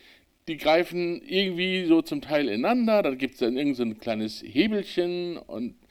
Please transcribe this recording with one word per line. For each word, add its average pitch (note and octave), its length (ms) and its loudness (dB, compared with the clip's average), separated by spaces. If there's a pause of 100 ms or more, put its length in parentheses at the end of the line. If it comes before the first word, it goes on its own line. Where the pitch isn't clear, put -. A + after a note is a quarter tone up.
(480)
Die D#3 80 -6
greifen E3+ 640 0
irgendwie F#3 640 0
so E3 160 6
zum D3 220 -4
Teil D3 260 0
ineinander, G#3+ 540 2
dann C3 160 0
gibt's C3 220 -4
dann B2 180 2
irgend C#3+ 180 0
so B2 60 -2
ein A2 160 -2
kleines A2 440 -4
Hebelchen F3 960 -2
und - 380 -10 (160)